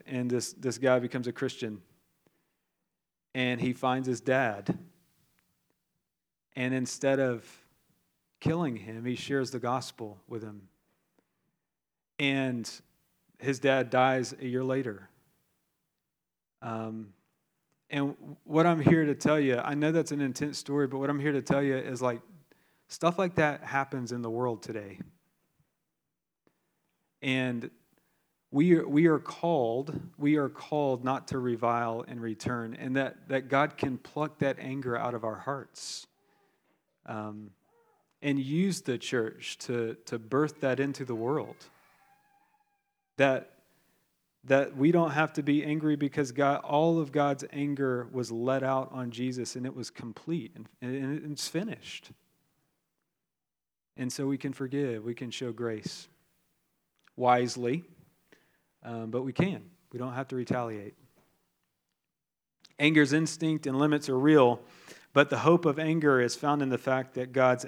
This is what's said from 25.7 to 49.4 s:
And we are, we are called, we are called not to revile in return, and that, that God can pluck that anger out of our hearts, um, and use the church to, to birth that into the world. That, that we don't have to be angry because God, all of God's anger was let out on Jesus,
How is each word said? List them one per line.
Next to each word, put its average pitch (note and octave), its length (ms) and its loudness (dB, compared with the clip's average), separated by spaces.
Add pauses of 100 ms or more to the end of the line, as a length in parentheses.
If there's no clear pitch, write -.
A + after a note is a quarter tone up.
And B2+ 460 -2 (840)
we E3 240 6
are, - 120 2
we D3+ 180 6
are D#3 140 6
called, C#3+ 840 -2 (160)
we D3 180 4
are C#3 140 2
called C3 540 -2
not C3 260 -2
to C3+ 100 -2
revile A#2 640 0
in A#2+ 180 -12
return, A#2 580 -6
and C3 180 -4
that, - 340 -2
that C3+ 180 -2
God C#3 300 2
can C3 200 -2
pluck D3+ 420 -6
that C3+ 200 0
anger C3 380 -4
out A#2+ 160 -2
of A2+ 100 -8
our A2 120 -4
hearts, - 720 -10 (1000)
um, G#2+ 460 -10 (680)
and C#3 180 0
use E3 420 0
the B2 160 -2
church - 640 -4
to, A#2 360 -4 (100)
to A#2 140 -6
birth C3+ 420 0
that C3 180 0
into C#3 260 -2
the A#2+ 100 -4
world. A#2 400 -4 (1600)
That, C3+ 340 2 (920)
that C3+ 300 4
we C#3 160 6
don't E3 200 4
have D3+ 220 2
to D3+ 100 -2
be C#3+ 200 2
angry D3+ 320 0
because C#3+ 360 -2
God, C#3 320 2
all E3 360 2
of C#3 120 -4
God's C#3+ 420 0
anger C#3 580 -2
was A#2+ 200 -4
let B2+ 320 0
out C3 280 -2
on B2+ 200 -8
Jesus, B2 440 -4